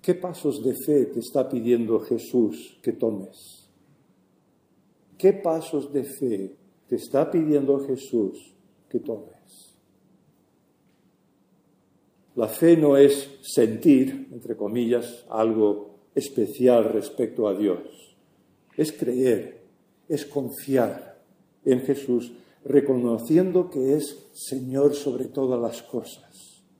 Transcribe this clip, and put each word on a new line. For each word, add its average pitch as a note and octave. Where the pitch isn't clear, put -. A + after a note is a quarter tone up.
¿Qué F3
pasos D#3
de B2
fe C#3+
te -
está B2+
pidiendo A#2
Jesús -
que A#2+
tomes? -
¿Qué F#3+
pasos D#3+
de C3+
fe G#2
te A#2
está -
pidiendo C#3+
Jesús A#2+
que A#2
tomes? -
La A2+
fe E3
no C#3+
es -
sentir, C3
entre A#2
comillas, A#2
algo A2
especial B2
respecto A2
a G2
Dios. -
Es D3+
creer, B2+
es D3+
confiar -
en B2+
Jesús, B2
reconociendo C#3
que C3+
es -
Señor C3+
sobre B2+
todas B2+
las A2+
cosas. -